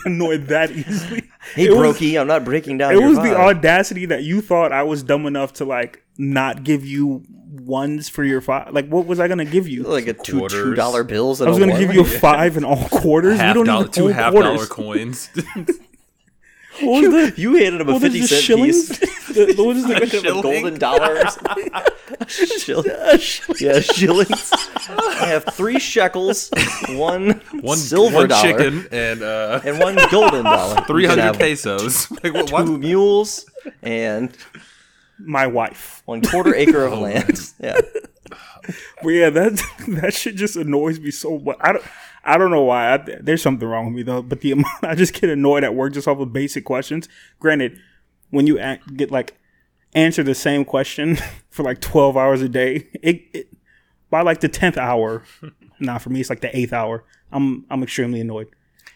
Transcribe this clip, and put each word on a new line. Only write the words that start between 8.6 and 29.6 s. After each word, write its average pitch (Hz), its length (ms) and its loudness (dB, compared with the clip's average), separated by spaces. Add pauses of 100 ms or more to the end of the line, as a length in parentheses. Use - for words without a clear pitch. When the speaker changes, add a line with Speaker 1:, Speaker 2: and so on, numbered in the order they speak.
Speaker 1:
Like, 143 160 -2
what 170 180 0
was 175 140 -2
I 175 80 2
gonna 175 160 -2
give 170 220 0
you? 127 160 -8
Speaker 2:
Like 131 240 -2
a 113 60 -4
two - 260 -4
Speaker 3:
Quarters. 98 240 -4
Speaker 2:
two 127 120 0
dollar 120 300 0
bills 127 360 -2
Speaker 1:
I 127 40 2
Speaker 2:
and 160 80 4
Speaker 1:
was 175 40 4
Speaker 2:
a 190 40 4
Speaker 1:
gonna 190 100 4
Speaker 2:
one? 175 100 2
Speaker 1:
give 185 140 2
you 180 60 8
a - 40 8
five 156 520 2
and 147 80 -2
all 131 240 0
quarters. 165 500 4
Speaker 3:
Half 107 160 4
Speaker 1:
We 240 40 4
don't 226 80 4
Speaker 3:
dollar, 220 160 2
Speaker 1:
even - 100 -6
Speaker 3:
two 180 120 2
Speaker 1:
own 202 60 4
Speaker 3:
half 175 220 2
dollar 208 100 8 (240)
Speaker 1:
quarters. - 20 -
Speaker 3:
coins. 113 640 -8
<laughs> - 460 -6 (1040)
Speaker 1:
What 269 200 4 (100)
was 302 240 4
the, 160 60 -8
Speaker 2:
You 240 140 2
handed 180 260 4
him 147 80 -2
a 131 40 4
Speaker 1:
what 254 80 2
was 277 120 2
the 180 80 -2
Speaker 2:
fifty 240 140 0
cent 147 80 4
Speaker 1:
shillings? 311 560 4
Speaker 2:
piece. - 280 -4
Speaker 1:
The, 208 300 4
what 240 180 2
was 254 100 -2
the 247 80 -2
Speaker 3:
<laughs> 190 40 2
A - 20 2
Speaker 2:
Like 233 40 2
a 240 60 -2 (120)
Speaker 3:
shilling? 185 200 -2
Speaker 2:
golden 165 380 -2
dollar 156 380 2
or 190 120 4
something. - 440 -8
Speaker 1:
<laughs> - 480 -8
Speaker 2:
A - 80 -10
shilling. 349 600 -2
Speaker 1:
A - 280 4
shilling. - 420 -4
Speaker 2:
Yeah, 139 220 2
shillings. 185 720 0 (360)
I 370 400 -4
have 156 160 0 (120)
three 226 220 -2
shekels, 190 720 -2 (400)
one 180 520 -2 (180)
Speaker 3:
One, 156 180 -2
Speaker 2:
silver 165 380 2
Speaker 3:
one 135 140 4
Speaker 2:
dollar, 107 120 4 (160)
Speaker 3:
chicken, 143 360 0
and, 113 300 -4
uh, 110 420 -4